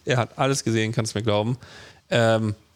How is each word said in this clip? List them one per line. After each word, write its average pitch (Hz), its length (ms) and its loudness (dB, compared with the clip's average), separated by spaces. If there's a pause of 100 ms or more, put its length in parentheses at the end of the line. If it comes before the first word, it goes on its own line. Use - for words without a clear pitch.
er 127 120 0
hat 113 220 -4
alles 135 260 0
gesehen, 110 280 0
kannst 110 220 -4
du 104 40 -2
mir 110 60 -4
glauben, 110 320 0 (540)
ähm, 113 440 2 (220)